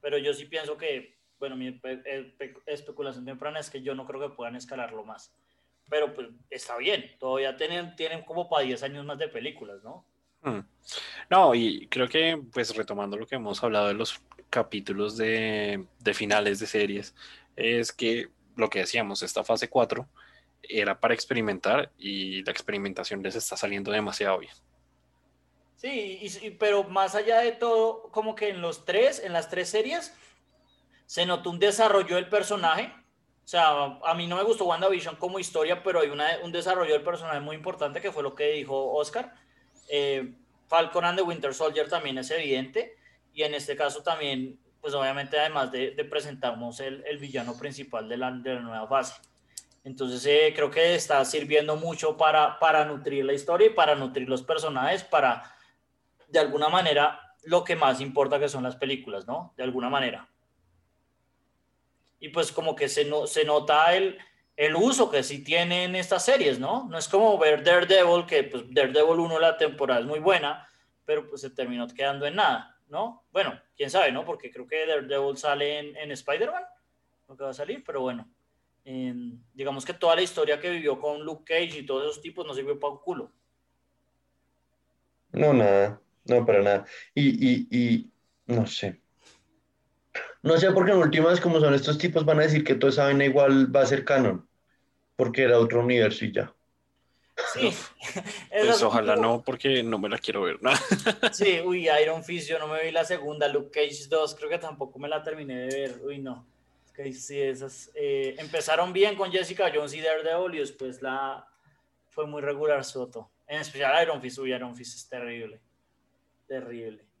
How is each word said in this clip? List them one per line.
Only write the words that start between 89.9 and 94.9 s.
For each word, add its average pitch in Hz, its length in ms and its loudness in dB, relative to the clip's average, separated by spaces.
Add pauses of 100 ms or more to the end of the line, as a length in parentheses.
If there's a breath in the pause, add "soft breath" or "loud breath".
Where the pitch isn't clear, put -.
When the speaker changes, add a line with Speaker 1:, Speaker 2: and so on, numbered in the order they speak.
Speaker 3:
No 160 160 4
sé, 190 140 6
porque 190 200 6
en 190 60 8
últimas, 160 420 6
como 170 200 4
son 147 140 8
estos 147 240 2
tipos, 165 260 2
van 151 140 6
a 151 40 6
decir 151 200 4
que 135 120 2
toda 139 180 4
esa 143 120 4
vaina 139 200 4
igual 135 500 6
va 143 60 6
a 131 60 6
ser 139 180 2
canon, 117 420 2 (720)